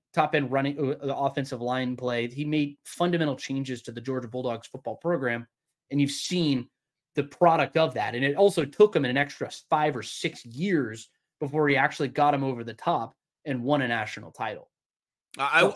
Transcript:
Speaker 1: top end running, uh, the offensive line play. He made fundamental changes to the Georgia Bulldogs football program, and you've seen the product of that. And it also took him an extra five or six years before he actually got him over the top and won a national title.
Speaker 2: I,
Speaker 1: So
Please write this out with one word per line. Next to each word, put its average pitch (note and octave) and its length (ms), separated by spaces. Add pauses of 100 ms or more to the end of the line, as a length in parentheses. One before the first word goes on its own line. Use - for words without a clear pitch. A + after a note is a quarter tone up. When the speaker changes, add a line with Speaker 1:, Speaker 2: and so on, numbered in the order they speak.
(140)
Speaker 1:
top D3+ 200
end C#3 180
running, C#3 260
uh, C#3+ 260
the C3+ 120
offensive C3+ 440
line B2+ 360
play. A#2+ 320
He C3+ 160
made D3 400
fundamental E3+ 520
changes C3 460
to A#2+ 100
the A#2 80
Georgia B2 280
Bulldogs A#2+ 400
football A2+ 280
program, C3 500 (440)
and C#3+ 100
you've C#3 120
seen D3+ 560 (480)
the C#3+ 80
product D#3 520
of D#3+ 180
that. G#2+ 200
And B2+ 100
it C#3+ 120
also F#3+ 280
took G#3 300
him D3 100
an B2 120
extra C#3+ 340 (180)
five D3+ 280
or A2 60
six - 440
years B2+ 640 (320)
before D3 280
he C#3 80
actually C#3+ 320
got D3 260
him C#3 100
over B2+ 200
the A2+ 100
top C3 420 (280)
and B2+ 200
won C#3+ 180
a B2 60
national A2 420
title. G#2+ 400 (680)
Speaker 2:
I, C#3 220
Speaker 1:
So G3 160